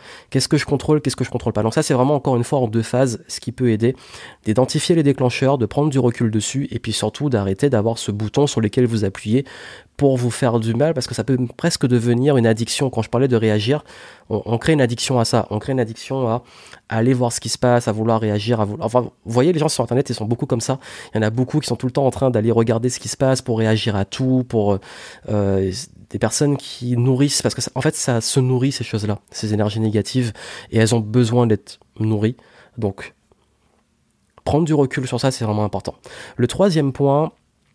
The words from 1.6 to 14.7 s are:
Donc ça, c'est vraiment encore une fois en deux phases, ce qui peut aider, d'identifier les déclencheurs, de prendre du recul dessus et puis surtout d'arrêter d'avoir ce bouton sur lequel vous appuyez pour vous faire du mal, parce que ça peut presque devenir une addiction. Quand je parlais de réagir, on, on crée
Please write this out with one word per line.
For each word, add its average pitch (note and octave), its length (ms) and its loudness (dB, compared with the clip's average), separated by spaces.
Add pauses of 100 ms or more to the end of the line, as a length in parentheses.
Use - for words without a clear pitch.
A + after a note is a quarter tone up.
Donc A2 140 0
ça, D#3+ 80 2
c'est - 100 0
vraiment C3 220 4
encore C3+ 220 0
une A#2+ 60 2
fois C#3+ 140 -2
en B2+ 100 2
deux A2+ 140 0
phases, B2 460 0
ce - 120 -12
qui - 120 -10
peut B2 180 0
aider, A2+ 260 2 (500)
d'identifier B2+ 500 2
les D#3+ 80 4
déclencheurs, C3+ 560 2
de A2+ 80 0
prendre D3 240 0
du C3+ 80 0
recul A#2+ 320 0
dessus A2+ 400 -4
et A#2 80 -6
puis A2 140 -6
surtout C3 360 -4
d'arrêter G2+ 400 0
d'avoir A2 300 0
ce - 120 -6
bouton G#2+ 360 0
sur A#2 140 -2
lequel A#2 260 2
vous A2+ 180 0
appuyez G#2+ 400 -2 (520)
pour C#3 180 4
vous A#2+ 140 0
faire A#2 300 0
du A2 160 -2
mal, D3+ 180 2
parce C3 140 -4
que B2 80 -8
ça A2 80 -2
peut B2+ 160 0 (180)
presque E3+ 300 0
devenir A#2+ 500 2
une A#2 80 4
addiction. A2+ 460 0
Quand A2+ 100 -4
je - 80 -4
parlais B2+ 180 2
de B2 80 2
réagir, A2 480 2 (460)
on, G#2 160 -4
on A#2 140 -2
crée D#3+ 140 2